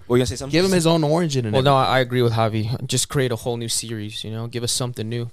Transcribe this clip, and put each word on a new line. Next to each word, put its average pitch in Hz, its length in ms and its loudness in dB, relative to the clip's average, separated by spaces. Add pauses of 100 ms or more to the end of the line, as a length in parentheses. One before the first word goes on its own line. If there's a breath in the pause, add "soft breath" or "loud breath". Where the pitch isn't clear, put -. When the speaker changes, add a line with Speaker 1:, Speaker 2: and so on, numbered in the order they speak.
Speaker 1:
were 120 80 4
you 127 60 6
gonna 123 40 0
say 135 100 -4
something? 139 160 -8
Speaker 2:
Give 165 120 4
him 196 80 2
his 170 140 4
own 165 180 4
origin 147 400 0
and 107 80 -2
Speaker 3:
Well, 131 100 4
no, 139 140 6
Speaker 2:
everything. 120 160 4
Speaker 3:
I, 127 40 4
I - 20 4
agree 123 240 2
with 117 100 4
Javi. 110 540 0
Just - 240 -2
create 131 200 0
a 113 60 -4
whole 117 220 -4
new 117 100 -8
series, 110 560 -6
you 107 60 -10
know? 113 160 -8
Give 117 160 -6
us 117 100 -2
something 123 340 -4
new 117 260 -6